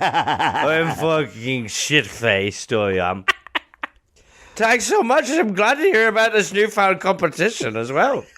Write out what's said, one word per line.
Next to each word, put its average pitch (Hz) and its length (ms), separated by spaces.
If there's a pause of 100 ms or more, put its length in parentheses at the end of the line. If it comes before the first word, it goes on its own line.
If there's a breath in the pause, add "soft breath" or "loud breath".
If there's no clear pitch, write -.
I'm 156 960
fucking 131 720
shit-faced, 104 1040
I 104 260
am. 92 260 (1300 soft breath)
Thanks 226 300
so 403 180
much. 262 280
I'm 262 240
glad 208 200
to 285 80
hear 226 260
about 220 240
this 202 200
newfound 202 480
competition 165 760
as 117 160
well. 190 320 (140)